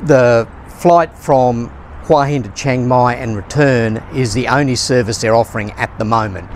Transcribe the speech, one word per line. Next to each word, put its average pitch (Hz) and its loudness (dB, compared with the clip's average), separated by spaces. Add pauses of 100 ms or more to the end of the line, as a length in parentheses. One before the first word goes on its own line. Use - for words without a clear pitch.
the 120 4 (320)
flight 170 2
from 123 0 (360)
Hua 147 4
Hin 139 -2
to 107 -8
Chiang 127 -2
Mai 123 4
and 120 -6
return 117 0 (160)
is 127 -2
the 117 -2
only 131 2
service 120 0
they're 113 0
offering 110 0
at - -6
the 110 -4
moment. 107 -2